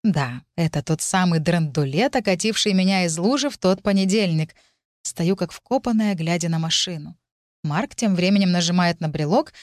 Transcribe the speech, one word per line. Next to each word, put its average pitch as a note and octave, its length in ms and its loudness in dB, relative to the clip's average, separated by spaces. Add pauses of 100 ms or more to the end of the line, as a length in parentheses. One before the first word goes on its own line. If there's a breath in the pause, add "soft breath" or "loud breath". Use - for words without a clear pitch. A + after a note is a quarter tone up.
Да, C3+ 400 -2 (140)
это D#3+ 260 0
тот D#3 180 -2
самый F3+ 400 2
драндулет, D#3 760 0
окативший G#3 600 0
меня F#3 300 2
из E3 140 -2
лужи C4 320 0
в - 80 -14
тот F#3+ 240 2
понедельник. F#3+ 720 0 (480 soft breath)
Стою F3+ 320 0
как F3+ 160 -4
вкопанная, A3 640 -2
глядя E3+ 340 -2
на E3 120 -2
машину. D#3+ 560 -4 (480)
Марк D#3 320 -4
тем G3+ 180 0
временем F#3 380 2
нажимает F3 480 0
на D#3+ 80 -4
брелок, D3+ 440 0 (100)